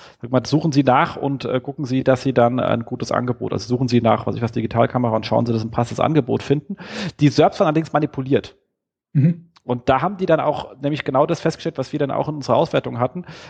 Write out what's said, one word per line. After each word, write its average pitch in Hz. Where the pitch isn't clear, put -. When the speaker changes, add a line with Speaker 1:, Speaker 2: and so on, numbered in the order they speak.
Speaker 1:
Sag 120
mal, 127
suchen 156
Sie 139
nach 131
und, 139
äh, 127
gucken 139
Sie, 127
dass 131
Sie 135
dann 123
ein 117
gutes 120
Angebot, 123
also 98
suchen 123
Sie 120
nach, 110
was 107
ich 113
was, 113
Digitalkamera 117
und 107
schauen 117
Sie, 117
dass 110
Sie 110
ein 113
passendes 117
Angebot 135
finden. 151
Die 147
serps 160
waren 190
allerdings 156
manipuliert. 139
Speaker 2:
Mhm. 160
Speaker 1:
Und 123
da 131
haben 185
die 185
dann 160
auch 131
nämlich 143
genau 135
das 160
festgestellt, -
was 131
wir 151
dann 139
auch 139
in 151
unserer 127
Auswertung 127
hatten, 170